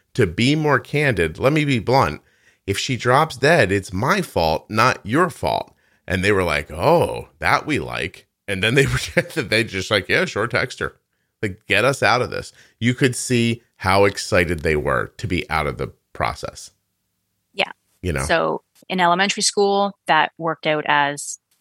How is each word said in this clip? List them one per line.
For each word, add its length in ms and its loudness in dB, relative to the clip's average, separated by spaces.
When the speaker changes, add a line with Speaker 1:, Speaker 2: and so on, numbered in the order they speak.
Speaker 1:
"To 120 2
be 280 2
more 240 2
candid, 600 -2
let 140 2
me 120 0
be 140 0
blunt. 420 0
If 120 -2
she 180 -4
drops 400 0
dead, 380 4
it's 180 -2
my 300 0
fault, 480 0
not 360 2
your 240 0
fault." 440 -4
And 160 -2
they 80 4
were 120 2
like, 280 -2
"Oh, 560 0
that 260 0
we 140 -2
like." 480 -8
And 160 -4
then 120 2
they 100 4
<laughs> 20 -2
pretended 600 -4
they 160 2
just 260 -6
like, 160 0
"Yeah, 180 2
sure, 220 -4
text 320 -4
her. 160 -6
Like, 260 -6
get 160 2
us 180 2
out 200 4
of 80 -4
this." 240 -8
You 140 2
could 220 2
see 460 0
how 300 4
excited 560 0
they 160 0
were 300 -2
to 100 -6
be 220 -2
out 180 0
of 100 -6
the 140 -6
process. 580 -8
Speaker 2:
Yeah. 180 -4
Speaker 1:
You 120 -4
know? 100 -2
Speaker 2:
So 400 -2
in 140 -2
elementary 420 0
school, 540 0
that 300 2
worked 280 -6
out 220 -2
as, 500 -2